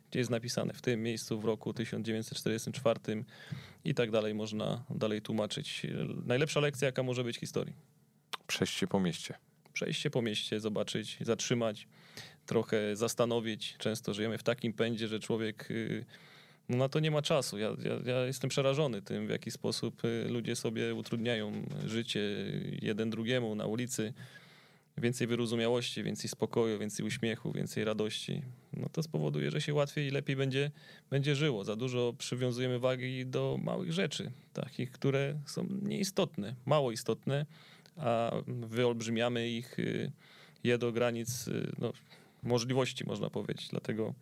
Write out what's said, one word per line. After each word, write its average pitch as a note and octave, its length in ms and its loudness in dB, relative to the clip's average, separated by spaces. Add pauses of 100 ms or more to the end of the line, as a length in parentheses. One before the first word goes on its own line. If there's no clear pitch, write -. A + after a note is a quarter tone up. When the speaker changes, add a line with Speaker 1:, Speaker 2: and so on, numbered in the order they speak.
(120)
Speaker 1:
gdzie - 80 0
jest B2 120 2
napisane: A#2 420 0
„W - 80 -14
tym A2+ 220 2
miejscu, A2+ 360 -2
w G#2 60 -4
roku A2 280 0
tysiąc A2 320 -4
dziewięćset A2 320 -2
czterdziestym A2 360 -2
czwartym”, A2 520 0 (600)
i D#3+ 80 2
tak A#2+ 180 2
dalej, G#2+ 220 4
można G#2+ 560 -2
dalej G#2+ 320 0
tłumaczyć. - 640 -2 (400)
Najlepsza D3 340 2
lekcja, D3 260 2
jaka C3 180 2
może B2+ 200 0
być A#2+ 140 -4
w - 20 -14
historii. - 340 -4 (720)
Speaker 2:
Przejście - 400 0
po G2 120 4
mieście. F2 340 0 (400)
Speaker 1:
Przejście - 360 -2
po C3 120 0
mieście, G#2+ 380 -2
zobaczyć, G#2+ 600 -2
zatrzymać, A2+ 680 0 (580)
trochę G#2+ 500 2
zastanowić. A2+ 840 0
Często A2 360 0
żyjemy G#2+ 240 -2
w - 60 -10
takim A#2+ 300 2
pędzie, A2+ 340 0
że G#2+ 120 -4
człowiek, A2 520 -2
y, A2+ 340 -2 (640)
no, B2 80 4
na C3+ 120 4
to D#3 100 2
nie D#3 120 4
ma D3+ 100 2
czasu. C#3+ 360 2
Ja, G#2+ 120 0
ja, A#2 440 -2
ja B2+ 120 2
jestem C3 240 -2
przerażony C3+ 520 2
tym, G#2+ 260 -2
w - 20 0
jaki A2 220 -2
sposób, A2+ 540 -2
y, A#2 240 0
ludzie A#2 260 -2
sobie A#2 400 0
utrudniają G#2+ 720 -2 (200)
życie A2 360 0 (600)
jeden A2 280 0
drugiemu A2+ 460 0
na G#2+ 100 -2
ulicy. A2+ 480 -2 (840)
Więcej A#2+ 300 2
wyrozumiałości, A#2 760 2
więcej G#2+ 260 -4
spokoju, A2+ 500 0
więcej G#2+ 260 -4
uśmiechu, G#2+ 460 -2
więcej G#2 320 -2
radości. G#2+ 580 0 (320)
No, - 160 -4
to E3 140 -2
spowoduje, D3 480 0
że D3+ 100 0
się D3 120 -2
łatwiej C#3+ 340 0
i C3+ 40 -4
lepiej C#3 240 0
będzie, C3+ 360 2 (380)
będzie C#3 260 4
żyło. C3+ 280 2
Za G#2 120 0
dużo B2 420 2
przywiązujemy B2 640 0
wagi B2+ 460 0
do C3+ 380 0
małych E3 300 0
rzeczy, F3 380 0 (220)
takich, B2 380 -4
które C#3 540 2
są - 220 -4 (140)
nieistotne, G3 720 0 (100)
mało D3 260 4
istotne, C3+ 540 0 (520)
a A#2 340 2 (160)
wyolbrzymiamy A#2 1000 2
ich, A#2 300 -4
y, - 320 0 (520)
je A#2+ 140 6
do A#2 140 2
granic, A#2 560 0
y, - 320 0
no, A2+ 140 0 (500)
możliwości, B2 600 2
można G#2 240 -2
powiedzieć. - 400 -4
Dlatego A2 520 -2